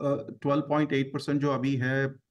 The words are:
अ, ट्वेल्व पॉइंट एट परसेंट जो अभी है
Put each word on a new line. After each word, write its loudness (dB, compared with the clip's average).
अ, 0
ट्वेल्व 2
पॉइंट 0
एट 0
परसेंट -2
जो 2
अभी 0
है 0